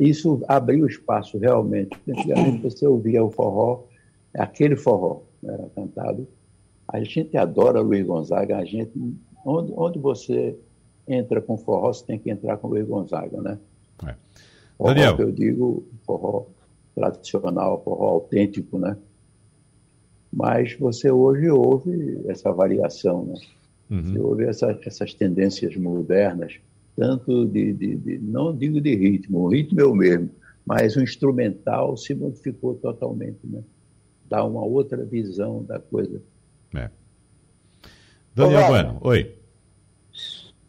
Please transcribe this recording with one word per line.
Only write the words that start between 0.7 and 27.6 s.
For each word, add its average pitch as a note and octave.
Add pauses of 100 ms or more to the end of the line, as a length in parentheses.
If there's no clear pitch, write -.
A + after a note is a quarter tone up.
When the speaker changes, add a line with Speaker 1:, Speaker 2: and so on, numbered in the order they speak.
Speaker 1:
espaço G#2+
realmente. G#2 (120)
Antigamente C3+
você C3
ouvia A#2
o A2
forró, A2+ (500)
aquele -
forró, G2 (200)
né, G#2
era -
cantado. - (580)
A A2
gente D#3
adora A2
Luiz G#2
Gonzaga, F#2
a F2+
gente, A2 (540)
onde, D#3
onde E3+
você B2 (500)
entra A#2+
com A2
forró, G#2+
você -
tem A2
que A#2+
entrar G#2+
com G#2+
Luiz G#2+
Gonzaga, F#2
né? G#2 (480)
Speaker 2:
É. B1 (640)
Speaker 1:
Forró G#2
Speaker 2:
Daniel. C#3+
Speaker 1:
que A#2
eu G#2+
digo, A#2+ (200)
forró G#2 (460)
tradicional, F#2+
forró G2
autêntico, G2
né? G2+ (1300)
Mas A#2
você C3+
hoje C3+
ouve C3+
essa -
variação, F2+
né? F2 (540)
Speaker 2:
Uhum. F2+
Speaker 1:
Você F#2+
ouve A2+
essa, G#2+
essas G#2
tendências F#2+
modernas, F2 (400)
tanto A#2+
de, G#2